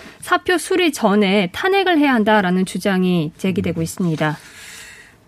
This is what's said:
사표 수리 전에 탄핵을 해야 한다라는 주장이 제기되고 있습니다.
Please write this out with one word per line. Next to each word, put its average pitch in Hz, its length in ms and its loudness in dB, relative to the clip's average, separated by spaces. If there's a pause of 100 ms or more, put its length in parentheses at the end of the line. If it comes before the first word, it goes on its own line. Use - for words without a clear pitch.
(220)
사표 359 360 0
수리 359 340 0
전에 202 640 2
탄핵을 381 440 0
해야 285 160 4
한다라는 202 520 2
주장이 180 720 0
제기되고 180 440 -4
있습니다. 160 560 -2 (920)